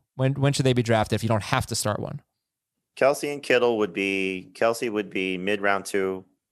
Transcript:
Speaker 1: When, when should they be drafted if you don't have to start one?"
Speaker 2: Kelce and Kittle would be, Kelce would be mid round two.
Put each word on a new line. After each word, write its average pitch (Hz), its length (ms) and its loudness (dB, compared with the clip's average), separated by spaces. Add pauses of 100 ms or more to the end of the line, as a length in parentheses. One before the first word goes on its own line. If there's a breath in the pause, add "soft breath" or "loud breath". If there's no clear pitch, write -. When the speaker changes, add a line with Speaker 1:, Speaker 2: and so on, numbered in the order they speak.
(160)
Speaker 1:
When, 131 180 0
when 139 200 2
should 135 120 0
they 131 80 6
be 123 100 2
drafted 110 320 2
if 104 80 -4
you 110 60 -2
don't 110 140 2
have 127 240 -2
to 113 80 -6
start 104 240 -2
one?" - 220 -10 (720)
Speaker 2:
Kelce 143 380 2
and 143 80 -8
Kittle 120 380 2
would 101 120 0
be, 95 640 -2
Kelce 117 380 0
would 104 180 -4
be 92 280 -2
mid 98 240 -2
round 98 240 0
two. 95 400 -2 (260)